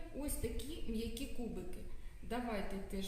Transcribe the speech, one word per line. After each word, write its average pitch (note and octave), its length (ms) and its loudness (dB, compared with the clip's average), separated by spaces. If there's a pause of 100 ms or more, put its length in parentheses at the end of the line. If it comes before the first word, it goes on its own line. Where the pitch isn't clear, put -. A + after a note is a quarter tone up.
(200)
ось D4 140 2
такі B3+ 540 0
м'які A#3 380 0
кубики. F#3 540 0 (440)
Давайте A3 540 2
теж G3 300 0